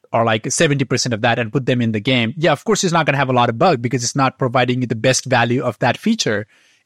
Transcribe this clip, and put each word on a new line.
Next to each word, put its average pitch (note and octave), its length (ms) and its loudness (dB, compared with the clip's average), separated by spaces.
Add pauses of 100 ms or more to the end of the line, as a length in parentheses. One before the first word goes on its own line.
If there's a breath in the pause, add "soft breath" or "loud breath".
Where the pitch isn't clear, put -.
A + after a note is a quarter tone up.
(120)
or, A2+ 140 2
like, A2 260 0
seventy C#3+ 320 0
percent B2 300 -2
of G#2 80 -4
that A#2+ 180 0
and A2 140 -4
put C3 120 -2
them B2 160 2
in A2+ 120 0
the A2 80 -4
game." B2 340 0
Yeah, D#3+ 160 2
of - 140 -2
course, G#3 180 0
it's F3 80 0
not E3 140 2
gonna C#3 120 -4
have C#3 120 0
a C3 40 0
lot A#2+ 160 4
of A2+ 80 -4
bug D3 240 2
because A#2+ 220 -2
it's A#2+ 140 -6
not C3 200 0
providing B2+ 440 0
you A#2+ 60 -2
the A#2 80 -4
best B2 300 0
value A#2+ 380 0
of B2 160 -4
that B2 180 0
feature. C3 480 -2 (400 soft breath)